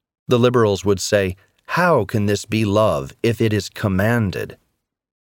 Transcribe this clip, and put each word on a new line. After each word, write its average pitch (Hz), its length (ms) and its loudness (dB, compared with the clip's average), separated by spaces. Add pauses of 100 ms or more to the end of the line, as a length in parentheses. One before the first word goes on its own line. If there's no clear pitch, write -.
(280)
The 123 120 2
liberals 117 440 2
would 101 160 2
say, 98 380 -2 (300)
"How 165 360 2
can 104 220 -2
this 101 200 -2
be 110 200 -2
love 98 480 0 (100)
if 117 160 0
it 110 140 0
is 101 160 -4
commanded?" 101 880 -2 (680)